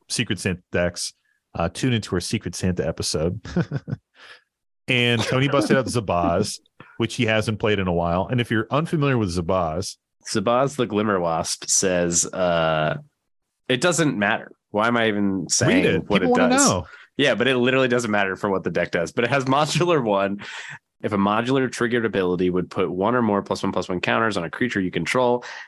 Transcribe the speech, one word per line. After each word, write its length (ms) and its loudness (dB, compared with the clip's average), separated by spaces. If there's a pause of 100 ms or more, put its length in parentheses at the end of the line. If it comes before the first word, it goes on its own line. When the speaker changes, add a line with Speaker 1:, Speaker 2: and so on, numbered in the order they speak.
Speaker 1:
Secret 320 -2
Santa 220 -4 (100)
decks. 400 -2 (420)
Uh, 140 0
tune 240 -2
into 240 -2
our 60 0
Secret 340 -6
Santa 320 -2
episode. 580 -4
<laughs> 1400 -10
And 340 2
Tony 260 0
busted 300 2
out 80 0
Zabaz, 760 0 (380)
which 180 -2
he 120 0
hasn't 320 0
played 180 2
in 100 -2
a 60 2
while. 340 0
And 140 0
if 80 -4
you're 220 0
unfamiliar 480 0
with 100 0
Zabaz, 680 -2 (300)
Speaker 2:
Zabaz 500 0
the 100 0
Glimmer 320 0
Wasp 480 -2
says, 580 2
uh, 720 0 (680)
"It 140 0
doesn't 360 2
matter." 340 0 (200)
Why 160 2
am 100 2
I 120 2
even 400 0
saying 340 2
Speaker 1:
read 120 2
it. 140 -4
Speaker 2:
what 120 2
Speaker 1:
People 160 4
Speaker 2:
it 40 4
Speaker 1:
wanna 140 4
Speaker 2:
does? 120 4
Speaker 1:
know. 200 0 (300)
Speaker 2:
Yeah, 180 4
but 120 2
it 100 2
literally 300 4
doesn't 220 0
matter 260 2
for 140 -2
what 140 0
the 80 -4
deck 180 0
does. 220 -2
But 140 0
it 40 0
has 160 0
<laughs> 0 -
modular 580 2
one. 360 0 (640)
If 120 -2
a 40 2
modular 540 2
triggered 320 -2
ability 460 0
would 200 -2
put 220 -2
one 240 0
or 60 2
more 200 2
plus 220 -4
one 80 -2
plus 160 -4
one 140 -4
counters 340 0
on 80 -2
a 60 -8
creature 320 -2
you 100 -2
control, 540 0 (220)